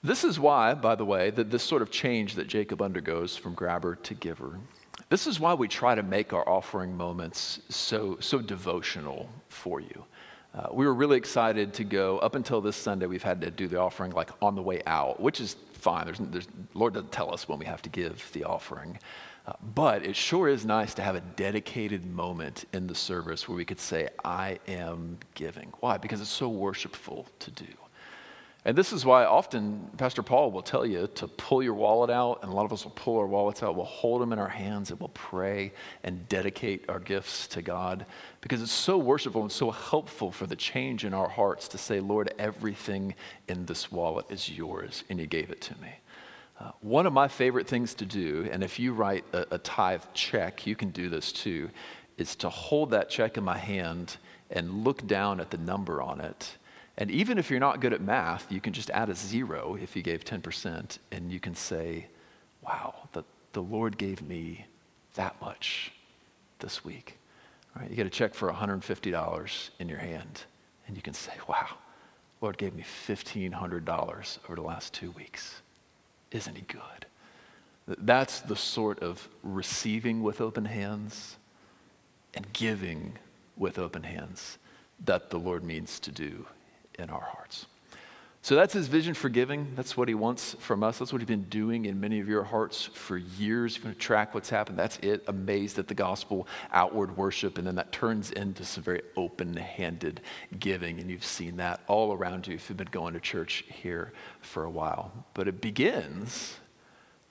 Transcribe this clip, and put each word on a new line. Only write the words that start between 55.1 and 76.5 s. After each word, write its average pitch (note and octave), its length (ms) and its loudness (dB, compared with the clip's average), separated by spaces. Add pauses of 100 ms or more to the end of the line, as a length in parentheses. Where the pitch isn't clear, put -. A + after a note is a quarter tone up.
at E2 100 -6
the F2 60 -4
number E2+ 460 -2
on - 180 -6
it - 380 -10 (420)
and G#2 100 0
even G#3 280 2
if E3 120 0
you're C3 80 2
not C3+ 220 4
good B2 140 4
at - 80 -2
math, F#2+ 500 0
you F#2 80 -2
can G2+ 140 -4
just - 160 -8
add A2 180 0
a F#2+ 60 -2
zero F#2+ 640 -4
if - 160 -8
you - 60 -4
gave E2+ 200 -2
ten G2 200 -8
percent, E2+ 560 -8 (120)
and F2 220 -6
you F2+ 80 -6
can F2 140 -6
say, E2 520 -4 (560)
"Wow, - 500 -8
the, E2 120 -6 (280)
the G2+ 100 -4
Lord G#2+ 340 -2
gave G2 240 -4
me E2+ 460 -8 (480)
that - 260 -4
much - 520 -6 (640)
this - 260 -10
week." - 320 -12 (580)
Right? G#2 140 -8
You G#2 80 -6
get G#2 100 2
a F#2 40 -4
check G#2+ 240 0
for F#2+ 160 0
a - 20 -2
hundred G2 320 -2
fifty F2+ 260 -4
dollars E2 680 -4
in F2 100 -8
your D2+ 100 -8
hand, E2 460 -10 (420)
and G2+ 80 -10
you - 80 -12
can - 120 -10
say, - 180 -10 (160)
"Wow, - 200 -2 (720)
Lord G#2 160 -4
gave F#2+ 160 -2
me D#2+ 80 -10
fifteen - 720 -6
hundred F2 340 -4
dollars E2 580 -4
over E2+ 100 -10
the E2 80 -6
last E2 300 -8
two F2 200 -10
weeks. - 500 -14 (680)
Isn't G2+ 240 -6